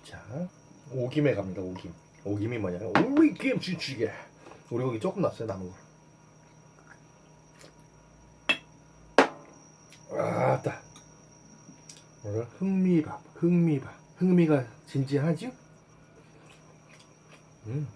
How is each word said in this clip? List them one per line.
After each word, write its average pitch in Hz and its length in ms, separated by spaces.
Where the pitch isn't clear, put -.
자, - 180
오김에 131 440
갑니다. 95 260
오김. 92 320
오김이 104 320
뭐냐면 92 400
오리김치찌개. 190 1120
우리 120 140
고기 120 160
조금 190 220
났어요, - 260
남은 92 240
거. - 40
아따. 127 640
오늘 107 180
흑미밥, 185 640
흑미밥. 170 580
흑미가 165 480
진진하지? 143 680
음. 135 280